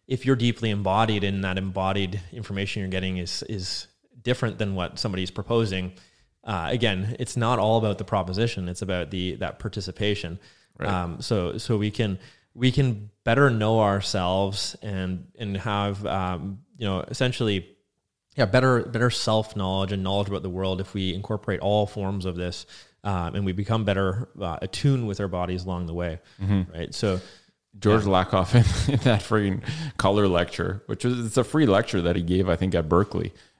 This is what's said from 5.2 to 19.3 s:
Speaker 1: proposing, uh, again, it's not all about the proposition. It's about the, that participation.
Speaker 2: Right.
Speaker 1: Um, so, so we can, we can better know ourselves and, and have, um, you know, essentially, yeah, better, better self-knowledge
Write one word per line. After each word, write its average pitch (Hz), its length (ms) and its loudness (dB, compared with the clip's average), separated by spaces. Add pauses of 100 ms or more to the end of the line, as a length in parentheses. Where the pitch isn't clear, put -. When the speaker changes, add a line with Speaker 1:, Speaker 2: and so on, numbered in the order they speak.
Speaker 1:
proposing, 98 600 0 (540)
uh, 90 260 -2
again, 107 480 0
it's - 160 -6
not 120 240 2
all 110 180 4
about 107 200 0
the 98 80 -6
proposition. 95 640 -2
It's 90 120 -8
about 90 300 -4
the, 90 240 -4
that - 240 -8
participation. 98 800 -4 (400)
Speaker 2:
Right. 80 100 -4
Speaker 1:
Um, 87 320 -4
so, 92 360 -2
so 110 200 -2
we 104 140 0
can, 101 260 -2 (360)
we 123 180 2
can 117 380 0 (160)
better 131 240 6
know 110 320 4
ourselves 98 1000 0
and, 92 460 -6 (100)
and 101 200 -6
have, 101 480 -2
um, 92 540 -2 (180)
you 113 80 -6
know, 95 160 0
essentially, 113 680 -2 (680)
yeah, 120 100 4
better, 127 380 4
better 120 260 0
self-knowledge 98 840 0